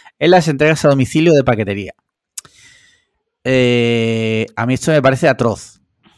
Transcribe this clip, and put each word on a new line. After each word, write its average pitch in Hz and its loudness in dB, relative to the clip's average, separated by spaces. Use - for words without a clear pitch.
en 170 2
las 165 4
entregas 151 0
a 147 4
domicilio 156 2
de 139 4
paquetería". 101 -4
Eh, 117 0
a 117 -4
mí 127 0
esto 160 -4
me 151 2
parece 131 0
atroz. 117 -4